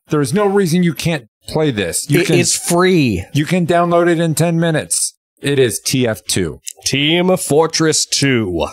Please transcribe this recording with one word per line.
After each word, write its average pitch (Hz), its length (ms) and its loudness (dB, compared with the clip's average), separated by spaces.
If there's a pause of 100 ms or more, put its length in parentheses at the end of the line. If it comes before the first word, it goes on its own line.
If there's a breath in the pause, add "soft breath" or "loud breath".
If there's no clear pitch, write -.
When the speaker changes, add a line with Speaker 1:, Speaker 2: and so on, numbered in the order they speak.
Speaker 1:
there 151 140 0
is 127 120 -2
no 208 120 2
reason 185 380 2
you 170 100 0
can't 151 340 -6 (220)
play 156 220 0
this. 98 380 -4
You 147 120 2
Speaker 2:
It 170 60 -2
Speaker 1:
can, 165 120 2
Speaker 2:
is 175 160 0
free. 170 680 2 (100)
Speaker 1:
you 147 120 0
can 175 220 0
download 175 420 2
it 165 100 2
in 165 140 0
ten 165 260 0
minutes. 156 560 -2 (260)
It 139 180 0
is 120 200 2
T 127 280 -2
F 110 180 -4
two. 85 340 -4 (260)
Speaker 2:
Team 175 520 2
Fortress 156 680 0
Two. 107 680 0